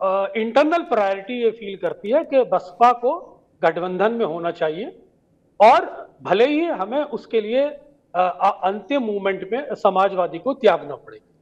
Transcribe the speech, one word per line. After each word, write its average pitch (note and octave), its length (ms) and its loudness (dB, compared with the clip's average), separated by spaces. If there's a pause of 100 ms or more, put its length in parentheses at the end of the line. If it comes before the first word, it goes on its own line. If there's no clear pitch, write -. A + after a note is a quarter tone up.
अ, G3 360 -2
इंटरनल C#4+ 440 2
प्रायोरिटी A3 640 -2
ये A3+ 80 2
फील G3+ 260 -10
करती G3+ 340 -6
है D4+ 120 2
कि C4 200 2
बसपा A3 480 2
को A#3+ 400 -2 (320)
गठबंधन F3+ 480 0
में A#3 140 -2
होना E3+ 260 -4
चाहिए E3+ 520 -6 (580)
और D4 440 6 (180)
भले G3 240 4
ही D4+ 180 0
हमें B3 380 -4
उसके A3+ 380 -4
लिए, A#3+ 240 0
अ, D4 160 -8 (340)
अ, F#3 480 0
अंतिम G#3+ 380 -2
मूवमेंट G3 500 -4
में B3 240 -6
समाजवादी F#3 640 0
को C4 140 -4
त्यागना D#3+ 420 0
पड़े। - 240 -20 (220)